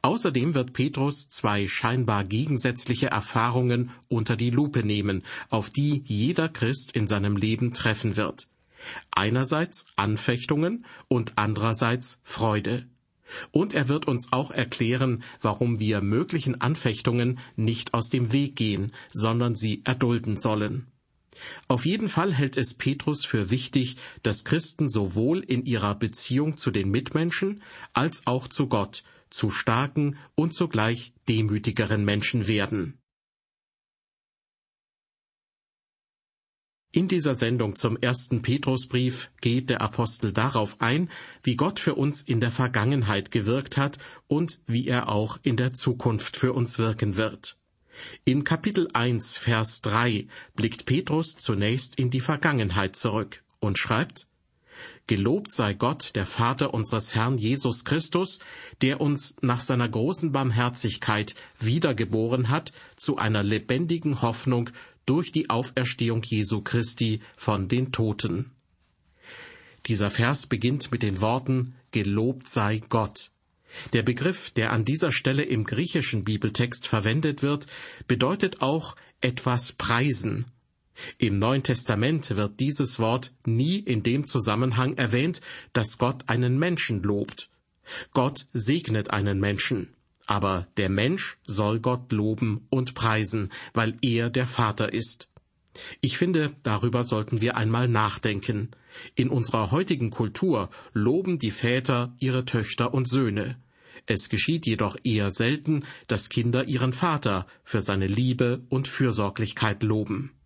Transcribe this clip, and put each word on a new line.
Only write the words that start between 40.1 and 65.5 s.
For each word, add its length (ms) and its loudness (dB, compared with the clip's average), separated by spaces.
darauf 480 0
ein, 280 2
wie 140 2
Gott 240 0
für 160 0
uns 260 0
in 200 0
der 100 2
Vergangenheit 800 2
gewirkt 440 0
hat 220 0
und 400 0
wie 180 0
er 240 0
auch 320 0
in 160 2
der 160 0
Zukunft 640 -2
für 160 2
uns 240 -2
wirken 380 0
wird. 420 -4
In 180 4
Kapitel 500 0
eins, 420 0
Vers 460 0
drei 460 0
blickt 300 -2
Petrus 520 -2
zunächst 580 -2
in 160 0
die 100 0
Vergangenheit 720 0
zurück 460 -2
und 200 0
schreibt: 480 -2
„Gelobt 460 0
sei 240 0
Gott, 400 -2
der 100 0
Vater 480 0
unseres 400 -2
Herrn 240 2
Jesus 480 0
Christus, 540 -2
der 180 2
uns 420 -2
nach 200 2
seiner 260 2
großen 440 0
Barmherzigkeit 1040 0
wiedergeboren 880 0
hat 240 0
zu 200 -2
einer 260 2
lebendigen 800 0
Hoffnung 480 0
durch 260 2
die 200 0